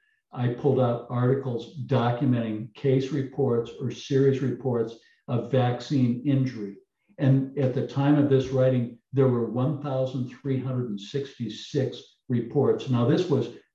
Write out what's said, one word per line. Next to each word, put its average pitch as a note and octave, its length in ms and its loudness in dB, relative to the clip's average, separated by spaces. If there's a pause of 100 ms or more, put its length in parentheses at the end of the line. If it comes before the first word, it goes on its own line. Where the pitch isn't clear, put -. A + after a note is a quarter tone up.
(340)
I B2 160 0
pulled B2 320 2
out A#2+ 280 0
articles B2 760 -2
documenting A#2+ 880 0
case C3 380 0
reports B2 680 -2
or B2+ 120 -4
series C3+ 500 2
reports A#2+ 540 -2 (340)
of A#2 220 -2
vaccine B2 720 0
injury. A#2+ 500 0 (420)
And C3+ 400 2
at B2+ 160 0
the B2+ 140 -2
time C#3+ 300 2
of C3 120 4
this C3 180 4
writing, C3 500 0 (160)
there C3 160 4
were A2+ 200 0
one C3 320 -2
thousand C3 480 -4
three C3+ 320 -4
hundred B2+ 280 -4
and G2+ 100 -6
sixty-six - 1040 -6 (260)
reports. B2+ 640 0
Now, A#2+ 180 2
this F3 220 2
was B2 200 0 (260)